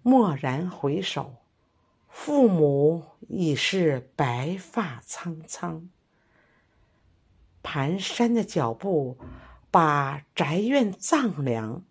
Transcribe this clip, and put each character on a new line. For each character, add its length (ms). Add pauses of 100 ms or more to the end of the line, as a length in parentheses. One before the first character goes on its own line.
蓦 340
然 320
回 320
首， 360 (720)
父 420
母 540 (240)
已 280
是 600
白 440
发 460
苍 400
苍。 440 (1700)
蹒 420
跚 300
的 100
脚 300
步 460 (500)
把 640
宅 240
院 340
丈 540
量。 440